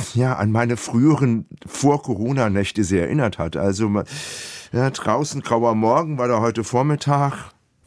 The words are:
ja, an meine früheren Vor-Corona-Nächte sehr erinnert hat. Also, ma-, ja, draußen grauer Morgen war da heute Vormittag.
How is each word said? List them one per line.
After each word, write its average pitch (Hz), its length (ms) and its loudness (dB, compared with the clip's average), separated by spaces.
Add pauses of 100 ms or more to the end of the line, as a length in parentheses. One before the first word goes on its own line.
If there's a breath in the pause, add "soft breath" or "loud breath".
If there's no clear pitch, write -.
(140)
ja, 127 220 2
an 104 140 2
meine 117 280 2
früheren 131 680 2 (200)
Vor-Corona-Nächte 117 1160 0
sehr 87 220 2
erinnert 127 340 0
hat. 82 180 -4
Also, 101 340 0
ma-, 101 140 0 (680 loud breath)
ja, 131 180 0
draußen 139 520 -2
grauer 117 320 0
Morgen 135 420 2
war 123 120 0
da 117 120 2
heute 113 240 0
Vormittag. 143 880 0 (340)